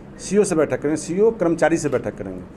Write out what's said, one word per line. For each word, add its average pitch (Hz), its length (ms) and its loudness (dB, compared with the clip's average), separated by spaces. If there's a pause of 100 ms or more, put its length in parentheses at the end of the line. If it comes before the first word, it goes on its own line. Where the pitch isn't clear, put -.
(200)
सीओ 202 240 2
से 185 120 0
बैठक 135 260 2
करेंगे, 151 160 0
सीओ 196 360 2
कर्मचारी 165 440 2
से 156 120 -2
बैठक 113 280 -4
करेंगे। 92 260 -10 (140)